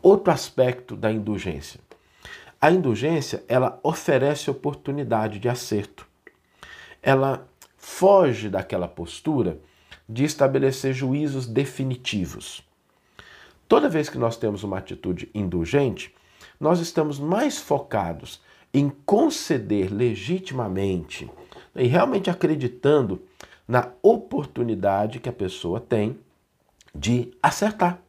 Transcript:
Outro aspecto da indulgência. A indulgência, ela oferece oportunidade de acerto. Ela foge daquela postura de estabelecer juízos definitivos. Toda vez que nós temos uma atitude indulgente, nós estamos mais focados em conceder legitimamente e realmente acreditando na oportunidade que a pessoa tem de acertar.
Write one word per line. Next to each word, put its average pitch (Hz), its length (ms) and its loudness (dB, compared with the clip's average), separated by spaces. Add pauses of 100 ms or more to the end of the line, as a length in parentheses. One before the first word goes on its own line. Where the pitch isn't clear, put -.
Outro 196 300 8
aspecto 123 640 0
da 107 140 0
indulgência. 98 680 -6 (800)
A 151 100 6
indulgência, 143 760 0
ela 127 340 0
oferece 143 680 0
oportunidade 127 880 -4
de 120 100 -2
acerto. 113 580 -4 (960)
Ela 135 440 2 (300)
foge 156 720 4
daquela 95 400 -4
postura 87 720 -4 (500)
de 113 160 -2
estabelecer 135 680 0
juízos 135 540 -2
definitivos. 127 1200 -4 (1040)
Toda 285 200 6
vez 160 200 0
que 135 100 -10
nós 113 180 0
temos 104 260 -4
uma 98 160 -4
atitude 92 560 -6
indulgente, 95 800 -2 (460)
nós 170 200 2
estamos 151 380 -2
mais 190 400 -2
focados 92 840 -4 (320)
em 143 180 2 (160)
conceder 107 840 0
legitimamente 101 1400 -4 (440)
e 127 120 2
realmente 185 420 2
acreditando 139 960 0 (440)
na 120 260 0 (100)
oportunidade 117 1160 0
que - 80 -8
a 120 40 -6
pessoa 92 480 -4
tem 113 380 -2 (760)
de 120 380 0 (100)
acertar. 185 560 0 (100)